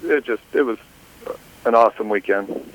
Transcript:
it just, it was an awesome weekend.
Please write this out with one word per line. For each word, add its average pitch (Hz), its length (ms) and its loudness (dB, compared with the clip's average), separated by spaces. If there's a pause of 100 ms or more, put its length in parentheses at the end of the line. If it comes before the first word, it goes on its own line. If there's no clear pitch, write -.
it 156 220 -2
just, 113 180 -6 (120)
it 147 80 2
was 117 160 -2 (880)
an 117 80 2
awesome 113 340 4
weekend. 101 400 -2 (260)